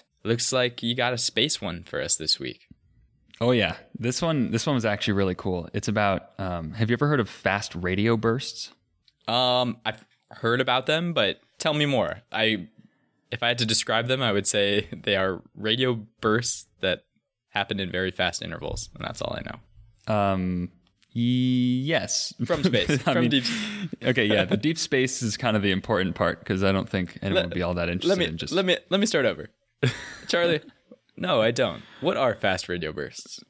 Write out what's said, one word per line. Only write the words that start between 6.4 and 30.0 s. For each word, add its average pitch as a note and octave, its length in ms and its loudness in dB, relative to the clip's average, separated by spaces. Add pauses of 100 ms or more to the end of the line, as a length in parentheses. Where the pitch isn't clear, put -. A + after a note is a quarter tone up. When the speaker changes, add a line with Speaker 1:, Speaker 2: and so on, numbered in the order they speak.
Speaker 2:
have A2 160 0
you A#2+ 40 2
ever C#3 140 2
heard D3 100 4
of G#2+ 100 2
fast - 460 -2
radio F#2+ 420 2
bursts? A2+ 540 -2 (560)
Speaker 1:
Um, B2 580 2
I've A2 200 -6 (260)
heard A#2 300 2
about C3 260 2
them, E3 260 0
but A2 280 2 (180)
tell D#3 160 0
me D3 120 2
more. G#2 440 0
I, G#2+ 380 0 (640)
if A#2+ 100 -6
I A#2 60 2
had A#2+ 100 0
to A#2+ 80 0
describe A2+ 420 0
them, C3 120 0
I A#2+ 100 0
would G2+ 160 0
say G2+ 420 2
<laughs> - 40 -20
they G2 240 0
are F#2+ 240 0 (140)
radio A#2+ 400 0 (260)
bursts A2+ 460 0 (160)
that F#2 220 -2 (440)
happen G2+ 320 -4
in F#2 100 -6
very F#2 200 -2
fast F2+ 320 -2
intervals, E2 520 -8
and - 80 -14
that's - 200 -8
all - 120 -4
I - 160 -8
know. - 640 -8
Speaker 2:
Um, F#2 560 0 (440)
yes. B2+ 1200 0 (100)
Speaker 1:
From D#3 180 0
space. A#2+ 280 2
Speaker 2:
<laughs> C#3+ 160 0
I C#3 80 4
Speaker 1:
From B2 80 2
Speaker 2:
mean, B2 80 2
Speaker 1:
deep C3 140 2 (600)
Speaker 2:
okay, A#2+ 220 4
yeah, G2+ 180 4
the G2 140 0
deep D#3 180 0
space C3 460 0
is A2 160 -2
kind A2 180 2
of G2+ 60 2
the G2 100 4
important F#2+ 420 0
part, - 300 -2
'cause F#2+ 180 0
I G2 100 4
don't F#2+ 160 0
think F2+ 340 -4
anyone G2 120 0
Speaker 1:
Let, F#2+ 120 2
Speaker 2:
would E2 80 -8
be F2 80 -2
all F2 100 0
that E2+ 160 -2
interested F#2 200 -2
Speaker 1:
let F#3+ 100 4
me, F3+ 80 0
Speaker 2:
in E2 100 -4
just - 160 -8
Speaker 1:
let F#3 140 2
me, F3+ 100 2 (140)
let F#3+ 100 2
me G#3 60 2
start D3+ 180 2
over. E2 240 -2 (340)
Speaker 2:
<laughs> - 460 -4